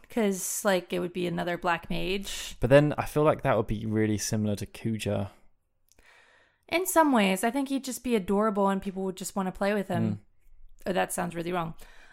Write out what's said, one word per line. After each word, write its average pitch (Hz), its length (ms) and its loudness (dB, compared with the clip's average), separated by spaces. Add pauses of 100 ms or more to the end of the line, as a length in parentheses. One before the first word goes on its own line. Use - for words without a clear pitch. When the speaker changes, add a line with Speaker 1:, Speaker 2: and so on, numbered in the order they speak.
Speaker 1:
'cause, 196 560 -2
like, 185 280 2
it 180 60 -2
would 175 140 -4
be 180 140 -2
another 175 300 -2
black 170 320 -2
mage. 185 720 -6
Speaker 2:
But 120 100 2
then 147 280 8
I - 80 -2
feel - 180 2
like 151 200 4
that 127 140 4
would 101 100 0
be 110 180 -4
really 107 320 2
similar 107 400 -2
to 104 80 -8
Kuja. 104 640 -4 (1400)
Speaker 1:
In 370 160 -2
some 311 260 4
ways, 196 320 4
I 233 80 0
think 269 180 -2
he'd 269 140 -4
just - 200 -8
be 240 120 0
adorable 202 540 2
and 190 120 0
people 190 220 -6
would 185 140 -4
just - 180 -10
wanna 185 160 -2
play 196 220 -2
with 196 160 -2
him. 175 140 0 (100)
Speaker 2:
Mm. 107 40 -8 (720)
Speaker 1:
Oh, 196 60 0
that 185 180 0
sounds 170 240 -4
really 170 160 -6
wrong. 165 220 -4 (400)